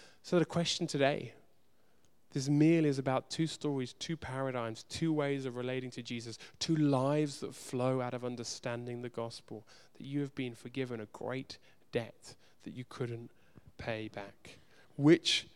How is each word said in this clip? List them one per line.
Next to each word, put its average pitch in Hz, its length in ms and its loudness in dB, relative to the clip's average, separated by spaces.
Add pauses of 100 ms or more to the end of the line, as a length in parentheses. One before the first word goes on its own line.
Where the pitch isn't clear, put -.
(220)
So - 160 2
the 160 80 6
question 170 400 0
today, 139 480 0 (960)
this 139 180 -2
meal 156 380 6
is 139 120 2
about 131 300 0
two 160 180 0
stories, 139 460 -4
two - 240 -6
paradigms, 127 680 -4
two - 280 -2
ways 139 320 0
of 127 100 -4
relating 127 360 -4
to 123 120 -10
Jesus, 117 360 -8 (200)
two - 160 0
lives 143 680 4
that - 140 -8
flow 131 460 0
out 123 140 -4
of 123 100 -6
understanding 120 760 -6
the 123 80 -8
gospel, 117 560 -8 (320)
that - 80 -12
you 143 140 -2
have 139 140 -4
been 123 200 -4
forgiven 123 440 -6
a 107 80 -8
great - 520 -8 (340)
debt - 420 -6 (280)
that - 100 -10
you 123 160 -12
couldn't 117 440 -8 (440)
pay 110 320 -6
back. - 520 -14 (360)
Which - 600 6